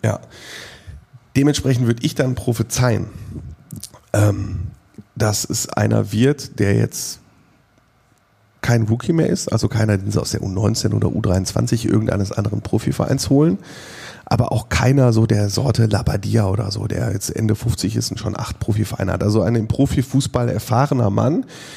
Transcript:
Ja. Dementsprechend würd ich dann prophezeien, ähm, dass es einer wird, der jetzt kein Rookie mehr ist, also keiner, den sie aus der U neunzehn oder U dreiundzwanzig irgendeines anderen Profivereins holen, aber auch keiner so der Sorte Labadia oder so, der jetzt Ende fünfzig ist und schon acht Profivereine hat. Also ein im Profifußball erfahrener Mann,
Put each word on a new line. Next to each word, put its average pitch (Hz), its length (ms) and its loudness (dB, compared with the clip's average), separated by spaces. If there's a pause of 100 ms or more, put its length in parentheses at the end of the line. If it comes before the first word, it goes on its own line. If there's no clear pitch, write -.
Ja. 110 160 0 (1200)
Dementsprechend 135 500 2
würd 117 160 0
ich 165 120 -2
dann 127 200 0
prophezeien, 117 680 0 (1040)
ähm, 101 600 0 (440)
dass - 340 -2
es - 200 -4
einer 107 420 2
wird, 127 480 0
der 101 160 4
jetzt - 440 -2 (1400)
kein 117 220 2
Rookie 113 300 0
mehr 165 160 2
ist, - 220 -2
also 110 180 0
keiner, 107 280 2
den 98 140 -4
sie 101 80 0
aus - 120 -4
der - 120 -4
U - 60 -4
neunzehn 104 440 0
oder 107 220 2
U 107 60 0
dreiundzwanzig 110 640 0
irgendeines 101 480 0
anderen 107 280 -2
Profivereins - 680 -2
holen, 156 280 4 (680)
aber - 260 0
auch 120 160 -2
keiner 127 460 4
so 110 120 4
der 104 240 2
Sorte 113 360 2
Labadia 104 640 0
oder 98 220 -2
so, 101 160 -4
der - 280 -2
jetzt 95 200 -6
Ende 107 220 0
fünfzig 117 400 -2
ist 113 160 -2
und - 60 -6
schon 107 200 -6
acht - 220 -8
Profivereine 101 540 -2
hat. 90 100 -2
Also 107 180 2
ein 107 140 2
im 110 120 0
Profifußball 135 840 0
erfahrener 123 600 2
Mann, 120 360 2 (320)